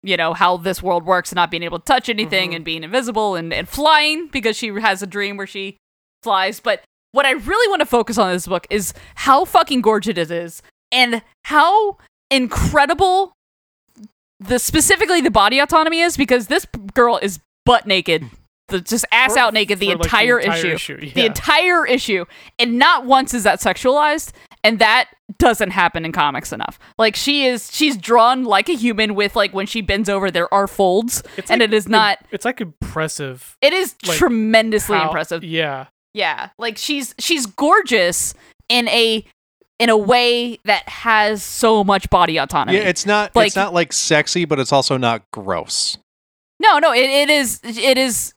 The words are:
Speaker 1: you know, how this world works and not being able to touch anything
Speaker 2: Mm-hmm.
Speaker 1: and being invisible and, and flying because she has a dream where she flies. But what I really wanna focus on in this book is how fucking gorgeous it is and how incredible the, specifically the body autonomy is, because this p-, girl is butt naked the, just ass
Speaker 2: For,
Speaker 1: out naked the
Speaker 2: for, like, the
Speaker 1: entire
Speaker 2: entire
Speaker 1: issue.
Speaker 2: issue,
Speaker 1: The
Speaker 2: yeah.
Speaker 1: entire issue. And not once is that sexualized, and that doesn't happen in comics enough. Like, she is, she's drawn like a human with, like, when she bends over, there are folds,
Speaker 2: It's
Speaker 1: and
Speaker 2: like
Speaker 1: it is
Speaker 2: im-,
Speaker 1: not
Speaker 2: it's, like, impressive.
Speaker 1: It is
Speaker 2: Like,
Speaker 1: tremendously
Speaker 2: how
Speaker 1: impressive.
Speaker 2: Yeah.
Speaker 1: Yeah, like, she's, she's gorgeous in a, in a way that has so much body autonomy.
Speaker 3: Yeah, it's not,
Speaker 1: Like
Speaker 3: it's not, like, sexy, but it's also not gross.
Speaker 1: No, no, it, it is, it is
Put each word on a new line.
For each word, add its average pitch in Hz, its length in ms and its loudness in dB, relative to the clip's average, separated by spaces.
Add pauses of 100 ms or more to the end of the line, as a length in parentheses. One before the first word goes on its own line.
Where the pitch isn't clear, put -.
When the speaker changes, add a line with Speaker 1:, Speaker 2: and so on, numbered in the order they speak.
Speaker 1:
you 185 140 -2
know, 165 160 0
how 180 240 2
this 175 260 -6
world 175 220 -2
works 180 280 -2
and 180 40 -6
not 175 140 -2
being 170 140 -6
able 170 140 -8
to 165 60 -14
touch 254 240 0
anything 190 420 -2
Speaker 2:
Mm-hmm. 170 60 -6
Speaker 1:
and 165 80 -12
being 165 200 -8
invisible 214 500 -2
and, 165 180 -6
and 151 160 -6
flying 302 600 0
because 226 280 -4
she 233 120 -8 (120)
has 196 220 0
a 208 40 -10
dream 202 300 -8
where 196 100 -10
she 196 300 -14 (460)
flies. 196 380 0
But 208 220 -2 (300)
what 269 140 4
I 262 60 4
really 339 380 0
wanna 339 160 0
focus 233 320 0
on 202 120 2
in 180 60 0
this 180 100 -6
book 175 240 -4
is 202 240 -4 (220)
how 277 280 4
fucking 330 360 2
gorgeous 214 360 0
it 165 140 -2
is 170 320 -8 (300)
and 240 300 0 (220)
how 381 540 2 (320)
incredible 320 1000 0 (1040)
the, 214 200 -2
specifically 339 600 2
the 277 100 0
body 214 280 4
autonomy 320 420 2
is, 339 160 0
because 247 300 0
this 330 200 -2
p-, - 120 -14 (160)
girl 240 260 2
is 190 200 -6 (240)
butt 247 220 4
naked 170 400 0 (420)
the, 190 120 -4
just 226 320 -4
ass 247 220 4
Speaker 2:
For, 262 40 4
Speaker 1:
out 233 160 2
naked 202 240 0
the 202 80 -2
Speaker 2:
for, 196 60 0
like, 170 60 -2
the 165 60 0
Speaker 1:
entire 233 360 2
Speaker 2:
entire - 160 -2 (160)
Speaker 1:
issue. 156 240 -8
Speaker 2:
issue, 143 40 -18 (120)
Speaker 1:
The 247 80 -2
Speaker 2:
yeah. 233 60 4
Speaker 1:
entire 320 600 2
issue. 226 380 0 (340)
And 240 200 0
not 294 280 4
once 262 280 2
is 233 100 -4
that 190 160 2
sexualized, 294 720 0 (320)
and 220 160 2
that 226 280 4 (300)
doesn't 220 320 2
happen 175 340 0
in 160 80 -8
comics 147 400 -2
enough. - 260 -10 (200)
Like, 220 180 2
she 285 300 0
is, 247 260 -2
she's 294 240 0
drawn 240 480 2
like 214 240 0
a 349 60 -2
human 220 400 -2
with, 202 220 -2
like, 202 180 -2
when 190 120 -4
she 226 160 -8
bends 196 260 -2
over, 196 220 -2
there 175 220 -2
are 196 140 2
folds, 196 560 0 (140)
Speaker 2:
It's - 140 -12
Speaker 1:
and 233 100 2
Speaker 2:
like 226 100 4
Speaker 1:
it 214 40 2
is 208 120 0
Speaker 2:
im-, 196 60 -2
Speaker 1:
not 214 260 2 (140)
Speaker 2:
it's, 202 120 -10
like, 247 160 -4
impressive. 156 1000 -10
Speaker 1:
It 294 120 4
is 370 220 -2 (120)
Speaker 2:
Like, 160 120 -2
Speaker 1:
tremendously 220 800 2
Speaker 2:
how 160 80 0
Speaker 1:
impressive. 156 380 -4
Speaker 2:
Yeah. 156 420 -4 (280)
Speaker 1:
Yeah, 175 340 -4 (100)
like, 226 200 -8
she's, 277 400 -6
she's 240 280 -2
gorgeous 254 840 0 (380)
in 240 180 2
a, 226 360 0 (540)
in 233 120 2
a 220 80 6
way 240 680 0
that 202 240 -2
has 214 540 0
so 220 420 2
much 196 240 0
body 165 300 2
autonomy. 147 400 0
Speaker 3:
Yeah, 214 100 0
it's - 160 -4
not, 208 320 0
Speaker 1:
Like 214 120 4
Speaker 3:
it's 196 80 -6
not, 190 180 -2
like, 170 180 0
sexy, 160 540 0
but 147 120 -2
it's 131 140 -2
also 139 240 2
not 117 260 -2 (100)
gross. - 640 -6 (600)
Speaker 1:
No, 349 200 4
no, 302 140 4
it, 247 120 2
it 277 240 2
is, 285 340 0
it 233 360 0
is 254 380 -2